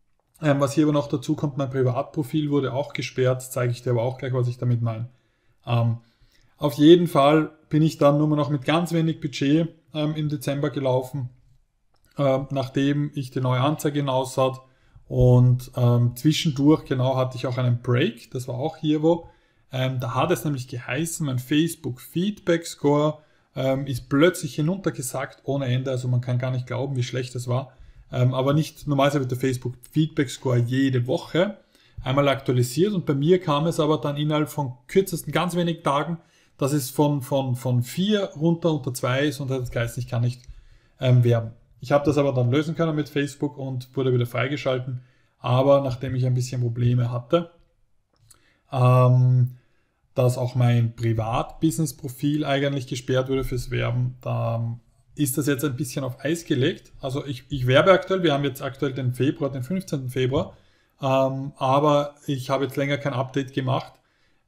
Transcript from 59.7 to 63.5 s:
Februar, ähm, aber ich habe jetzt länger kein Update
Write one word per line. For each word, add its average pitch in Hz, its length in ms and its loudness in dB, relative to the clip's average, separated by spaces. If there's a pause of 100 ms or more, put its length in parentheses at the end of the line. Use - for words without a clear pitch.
Februar, 131 460 -2 (460)
ähm, 135 560 0
aber 143 580 2 (100)
ich 131 240 -4
habe 135 140 0
jetzt 135 140 -4
länger 139 200 -2
kein 135 160 -6
Update 131 400 -4